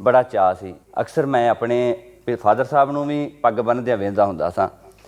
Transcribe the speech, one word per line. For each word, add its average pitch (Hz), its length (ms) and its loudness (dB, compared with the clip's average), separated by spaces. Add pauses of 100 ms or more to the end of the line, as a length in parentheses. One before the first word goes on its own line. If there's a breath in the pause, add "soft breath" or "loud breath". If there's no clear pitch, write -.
ਬੜਾ 123 200 4
ਚਾਅ 95 320 2
ਸੀ। 92 200 -14 (260)
ਅਕਸਰ 147 260 -2
ਮੈਂ 120 240 2
ਆਪਣੇ 120 460 0 (400)
ਫਾਦਰ 110 280 2
ਸਾਹਿਬ 139 260 2
ਨੂੰ 143 160 -4
ਵੀ 147 200 -4 (160)
ਪੱਗ 117 120 2
ਬੰਨ੍ਹਦਿਆਂ 120 420 -2
ਵੇਖਦਾ 101 300 0
ਹੁੰਦਾ 85 240 -2
ਸਾਂ 95 180 -2 (400 soft breath)